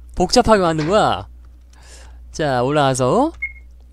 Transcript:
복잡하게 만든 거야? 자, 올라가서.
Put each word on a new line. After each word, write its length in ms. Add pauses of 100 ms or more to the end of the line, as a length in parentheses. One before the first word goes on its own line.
(160)
복잡하게 460
만든 260
거야? 400 (1040)
자, 320
올라가서. 680 (600)